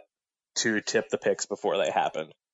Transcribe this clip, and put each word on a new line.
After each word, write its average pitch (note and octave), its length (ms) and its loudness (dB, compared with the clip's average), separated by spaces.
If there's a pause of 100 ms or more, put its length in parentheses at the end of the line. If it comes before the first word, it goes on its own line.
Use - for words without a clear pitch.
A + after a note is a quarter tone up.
(540)
to A2 260 0
tip - 300 -2
the - 80 -2
picks - 300 0
before G2 300 0
they F#2 120 2
happened. D#2 420 -2 (220)